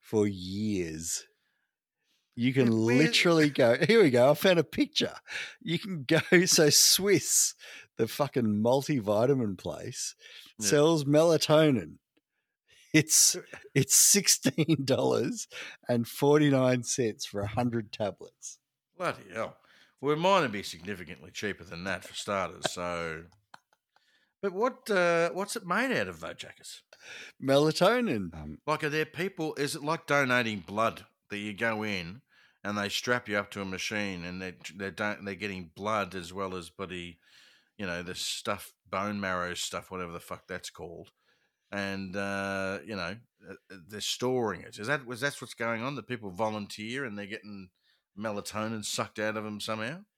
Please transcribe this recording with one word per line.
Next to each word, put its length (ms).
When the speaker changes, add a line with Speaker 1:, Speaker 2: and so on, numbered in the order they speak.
Speaker 1:
for 260
years. 1000
You 160
can 160
Speaker 2:
It, 20
where 260
Speaker 1:
literally 540
go, 260
here 260
we 80
go, 200
I 40
found 260
a 40
picture. 500
You 200
can 240
go, 160
<laughs> 140
so 240
Swiss, 840
the 100
fucking 380
multivitamin 960
place, 560
Speaker 2:
Yeah. 80
Speaker 1:
sells 360
melatonin. 920
It's, 420
Speaker 2:
<laughs> 200
Speaker 1:
it's 220
sixteen 880
dollars 640
and 180
forty-nine 800
cents 420
for 140
a 80
hundred 440
tablets. 680
Speaker 2:
Bloody 260
hell. 220
Well, 160
mine 260
would 100
be 100
significantly 680
cheaper 320
than 200
that 200
for 100
starters, 560
so. 540
But 100
what, 380
uh, 400
what's 260
it 100
made 300
out 120
of, 120
though, 140
Jackers? 480
Speaker 1:
Melatonin. 920
Um, 320
Speaker 2:
Like, 180
are 60
there 160
people, 480
is 200
it 80
like 240
donating 540
blood 460
that 80
you 160
go 280
in 380
and 140
they 140
strap 380
you 100
up 140
to 100
a 20
machine 600
and 160
they're, 140
they're 140
don-, 340
they're 100
getting 400
blood 400
as 200
well 200
as 160
bloody, 480
you 80
know, 160
the 120
stuff, 580
bone 320
marrow 340
stuff, 360
whatever 220
the 80
fuck 260
that's 240
called. 400
And, 420
uh, 680
you 100
know, 220
uh, 60
uh, 40
they're 140
storing 580
it. 180
Is 80
that, 200
was 140
that's 200
what's 140
going 280
on? 140
That 100
people 240
volunteer 760
and 120
they're 80
getting 440
melatonin 680
sucked 340
out 180
of 100
'em 140
somehow? 400